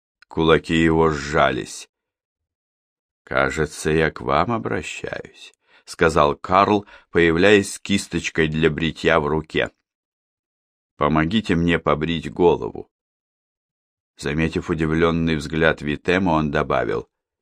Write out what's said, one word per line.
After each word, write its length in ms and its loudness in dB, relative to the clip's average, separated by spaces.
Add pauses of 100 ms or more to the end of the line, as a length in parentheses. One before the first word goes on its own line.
(280)
Кулаки 460 2
его 380 4
сжались. 800 -2 (1300)
«Кажется, 680 -2
я 180 2
к 120 -10
вам 300 -2
обращаюсь», 1000 -10 (320)
сказал 500 2
Карл, 520 0 (240)
появляясь 640 4
с 60 -16
кисточкой 680 -2
для 240 0
бритья 480 0
в 80 -2
руке. 420 -2 (1300)
«Помогите 580 0
мне 220 2
побрить 560 -4
голову». 560 0 (1300)
Заметив 540 -4
удивленный 640 0
взгляд 480 0
Витема, 480 -2
он 180 0
добавил: 640 -4 (300)